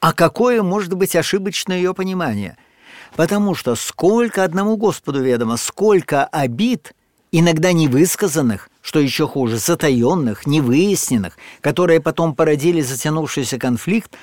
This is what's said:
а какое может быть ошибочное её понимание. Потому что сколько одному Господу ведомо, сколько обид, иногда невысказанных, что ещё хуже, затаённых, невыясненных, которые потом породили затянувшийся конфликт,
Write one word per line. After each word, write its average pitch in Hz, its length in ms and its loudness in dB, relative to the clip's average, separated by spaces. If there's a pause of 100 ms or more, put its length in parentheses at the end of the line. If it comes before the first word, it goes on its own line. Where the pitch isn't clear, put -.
а 160 120 2
какое 220 500 2
может 185 320 -2
быть 185 220 -2
ошибочное 185 600 -2
её 185 160 0
понимание. 165 600 -4 (600)
Потому 196 380 0
что 120 220 -4
сколько 208 680 0
одному 196 320 0
Господу 156 460 -2
ведомо, 117 340 0
сколько 170 720 0
обид, 156 640 -2 (400)
иногда 170 400 2
невысказанных, 147 960 0 (140)
что - 180 0
ещё 143 260 0
хуже, 117 320 -2
затаённых, 135 880 0
невыясненных, 143 880 0 (240)
которые 165 400 2
потом 160 340 -2
породили 156 460 2
затянувшийся 139 800 -4
конфликт, 135 640 -2